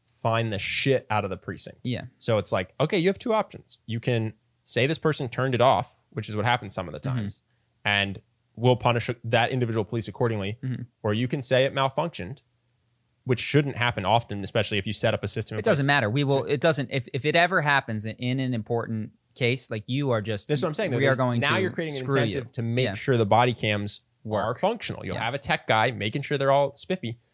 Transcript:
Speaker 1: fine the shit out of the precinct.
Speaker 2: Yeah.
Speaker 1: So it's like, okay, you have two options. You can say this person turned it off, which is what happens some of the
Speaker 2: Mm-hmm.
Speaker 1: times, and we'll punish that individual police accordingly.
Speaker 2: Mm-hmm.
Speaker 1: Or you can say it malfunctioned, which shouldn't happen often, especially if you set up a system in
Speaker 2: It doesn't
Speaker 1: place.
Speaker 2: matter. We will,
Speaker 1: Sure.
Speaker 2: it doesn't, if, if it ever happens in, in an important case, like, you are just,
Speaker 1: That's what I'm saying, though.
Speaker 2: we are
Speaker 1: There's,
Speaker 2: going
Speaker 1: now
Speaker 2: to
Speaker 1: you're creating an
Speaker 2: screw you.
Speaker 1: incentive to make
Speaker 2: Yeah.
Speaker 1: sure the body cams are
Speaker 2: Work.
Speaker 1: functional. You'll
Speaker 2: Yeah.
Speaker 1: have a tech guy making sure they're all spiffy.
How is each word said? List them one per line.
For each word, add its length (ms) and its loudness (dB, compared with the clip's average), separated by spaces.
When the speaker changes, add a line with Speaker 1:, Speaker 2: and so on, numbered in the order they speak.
Speaker 1:
fine 300 2
the 60 -2
shit 520 0
out 160 2
of 40 -6
the 80 -6
precinct. 460 -12
Speaker 2:
Yeah. 200 -4
Speaker 1:
So 200 0
it's 140 -2
like, 280 -2
okay, 180 2
you 120 2
have 100 -2
two 140 -2
options. 520 -4
You 140 -6
can 340 0
say 240 0
this 100 -2
person 320 -2
turned 240 -2
it 80 0
off, 340 4
which 180 -8
is 60 -6
what 100 0
happens 280 0
some 140 -6
of 60 -10
the 60 -10
Speaker 2:
Mm-hmm. 180 -4
Speaker 1:
times, 240 -6
and 360 0
we'll 200 4
punish 360 2
that 260 2
individual 340 0
police 220 -4
accordingly. 560 -2
Speaker 2:
Mm-hmm. 180 -6
Speaker 1:
Or 100 0
you 140 0
can 160 -4
say 220 4
it 100 -4
malfunctioned, 640 -4
which 140 2
shouldn't 380 2
happen 280 0
often, 380 2
especially 360 0
if 80 -4
you 60 -2
set 200 0
up 100 -4
a 40 -4
system 280 -6
in 40 -4
Speaker 2:
It 60 -6
doesn't 180 2
Speaker 1:
place. 40 2
Speaker 2:
matter. 220 4
We 140 0
will, 160 2
Speaker 1:
Sure. 80 -2
Speaker 2:
it 140 -2
doesn't, 300 2
if, 220 -2
if 120 -4
it 100 2
ever 260 4
happens 460 0
in, 80 -8
in 240 -2
an 160 0
important 560 -4
case, 340 0
like, 180 -6
you 240 0
are 100 0
just, 260 -6
Speaker 1:
That's 140 0
what 80 0
I'm 40 -4
saying, 180 -2
though. 60 2
Speaker 2:
we 80 2
are 40 4
Speaker 1:
There's, 80 2
Speaker 2:
going 240 2
Speaker 1:
now 160 4
Speaker 2:
to 40 0
Speaker 1:
you're 100 0
creating 260 -6
an 80 -6
Speaker 2:
screw 160 0
you. 60 2
Speaker 1:
incentive 260 -6
to 100 -6
make 220 0
Speaker 2:
Yeah. 100 -2
Speaker 1:
sure 220 2
the 80 4
body 280 6
cams 480 -2
are 40 -8
Speaker 2:
Work. 300 0
Speaker 1:
functional. 460 -2
You'll 100 -6
Speaker 2:
Yeah. 100 -4
Speaker 1:
have 80 -2
a 60 -6
tech 280 -4
guy 240 4
making 320 -4
sure 140 -2
they're 140 2
all 240 2
spiffy. 420 -6